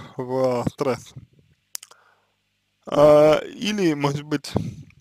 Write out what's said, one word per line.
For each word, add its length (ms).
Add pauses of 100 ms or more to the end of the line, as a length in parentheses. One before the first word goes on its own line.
(180)
в 540
стресс. 420 (1700)
А, 600
или, 480
может 300
быть, 280 (500)